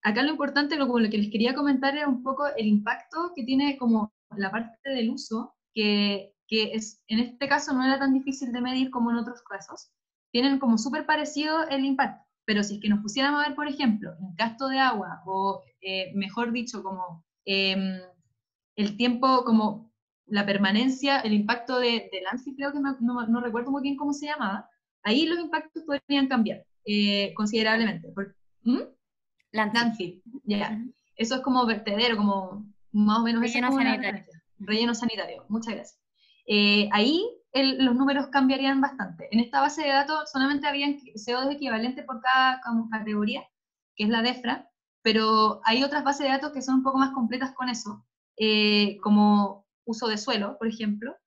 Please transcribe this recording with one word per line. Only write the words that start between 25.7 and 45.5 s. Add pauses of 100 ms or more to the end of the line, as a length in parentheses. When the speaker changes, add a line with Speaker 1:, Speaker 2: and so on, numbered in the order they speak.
Speaker 1:
podrían
cambiar, (200)
eh,
considerablemente.
Por, (280)
¿Mm? (720)
Speaker 2:
Landfill.
Speaker 1:
Landfill, (220)
ya.
Speaker 2:
Ujú. (240)
Speaker 1:
Eso
es
como
vertedero,
como (280)
más
o
menos
esa
es
Speaker 2:
Relleno
Speaker 1:
como
la
Speaker 2:
sanitario.
Speaker 1:
referencia. (140)
Relleno
sanitario,
muchas
gracias. (460)
Eh,
ahí (280)
el,
los
números
cambiarían
bastante.
En
esta
base
de
datos
solamente
habían (180)
C
O
dos
equivalentes
por
cada
como
categoría, (520)
que
es
la
defra, (360)
pero